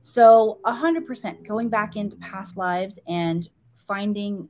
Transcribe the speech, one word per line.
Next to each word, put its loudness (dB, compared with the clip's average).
So 6
a 2
hundred -2
percent -12
going -4
back -4
into -8
past -14
lives -4
and -4
finding, -6